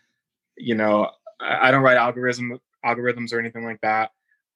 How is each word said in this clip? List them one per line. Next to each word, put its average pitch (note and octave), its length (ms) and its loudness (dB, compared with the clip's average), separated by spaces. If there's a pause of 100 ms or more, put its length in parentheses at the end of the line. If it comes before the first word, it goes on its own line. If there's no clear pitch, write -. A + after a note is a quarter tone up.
(560)
you A#2 180 -4
know, G#2+ 340 2 (320)
I, - 280 0
I - 20 6
don't C3+ 120 4
write B2+ 140 6
algorithm, B2 640 -2 (240)
algorithms A#2+ 480 -2
or A#2 60 -2
anything A#2 260 -8
like A2+ 160 -10
that. A2 320 -2 (440)